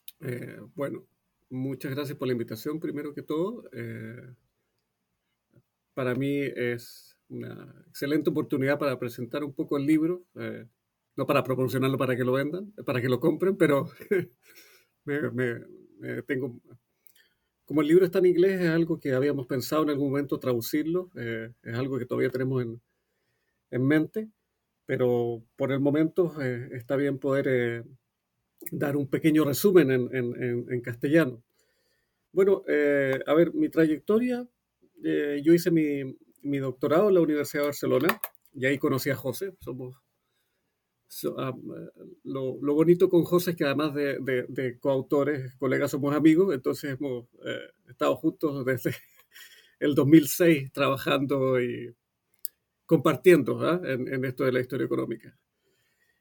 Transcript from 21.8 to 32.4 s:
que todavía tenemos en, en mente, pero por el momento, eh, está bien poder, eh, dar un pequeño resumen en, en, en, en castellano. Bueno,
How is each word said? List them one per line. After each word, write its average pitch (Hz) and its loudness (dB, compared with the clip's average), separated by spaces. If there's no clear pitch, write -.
que 117 -6
todavía 123 0
tenemos 127 -2
en, 117 -10
en 131 0
mente, 160 0
pero 120 0
por 135 -2
el 139 0
momento, 156 2
eh, 127 -4
está 131 -6
bien 139 0
poder, 139 0
eh, 120 0
dar 147 -2
un 135 -2
pequeño 156 2
resumen 175 4
en, 127 0
en, 123 -4
en, 120 -4
en 123 -2
castellano. 135 0
Bueno, 190 2